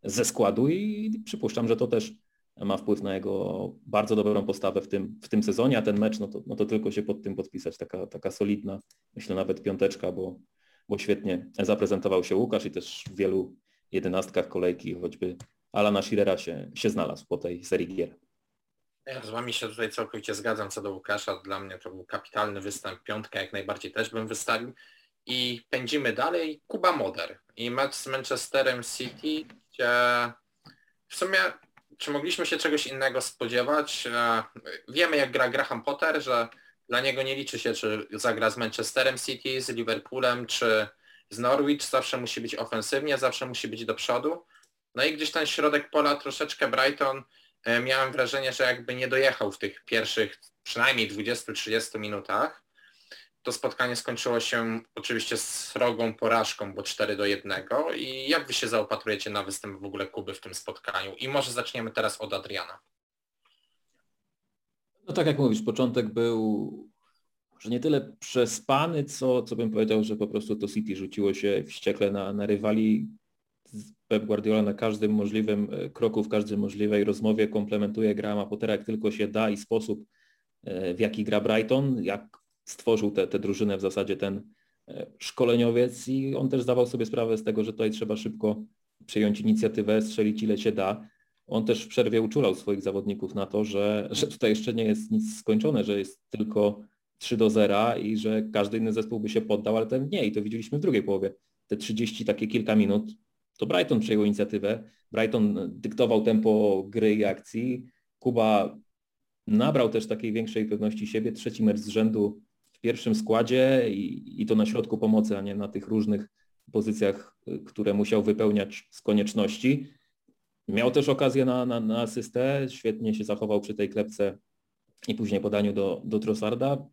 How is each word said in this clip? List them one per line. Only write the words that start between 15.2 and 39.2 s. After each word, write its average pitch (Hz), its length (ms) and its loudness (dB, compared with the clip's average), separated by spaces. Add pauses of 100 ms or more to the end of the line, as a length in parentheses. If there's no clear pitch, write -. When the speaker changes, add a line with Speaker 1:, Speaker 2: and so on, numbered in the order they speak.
Speaker 1:
Alana 104 300 4
Schirera 98 360 2
się, 69 380 -10
się 113 140 0
znalazł - 380 -4
po 87 100 -2
tej 87 260 -6
serii 87 240 -2
gier. 90 280 -6 (920)
Speaker 2:
Ja 131 160 -10
z 110 80 -14
wami 117 240 -6
się 113 160 -4
tutaj 110 220 -4
całkowicie 110 440 -6
zgadzam 101 340 -4
co 104 120 -10
do 98 100 -6
Łukasza. 98 520 -6
Dla 98 160 -6
mnie 95 180 -14
to 90 120 -14
był 92 160 -16
kapitalny 104 560 -4
występ. 98 420 -10
Piątkę 107 380 -6
jak 92 120 -8
najbardziej 98 380 -6
też 110 180 -4
bym 110 180 -6
wystawił. 113 460 -4 (520)
I 123 440 -4
pędzimy 127 440 0
dalej. 156 540 -2
Kuba 175 240 2
Moder 95 480 -4 (160)
i 117 160 -6
mecz 135 240 -2
z - 120 -10
Manchesterem 131 760 -2
City, 156 720 -6 (160)
gdzie 120 180 0 (1160)
w - 80 -16
sumie 190 240 2 (580)
czy - 140 -8
mogliśmy 160 340 -2
się 165 120 0
czegoś 147 300 0
innego 135 340 0
spodziewać? 127 840 -2
E, 117 360 2 (440)
wiemy, 156 300 2
jak 131 140 2
gra 127 180 4
Graham 127 340 -2
Potter, 151 380 0
że 120 260 0 (420)
dla 123 120 2
niego 135 220 0
nie 135 120 -2
liczy 139 240 -6
się, 117 140 0
czy 107 380 -4
zagra 110 380 0
z 107 80 -6
Manchesterem 123 600 0
City, 131 440 -4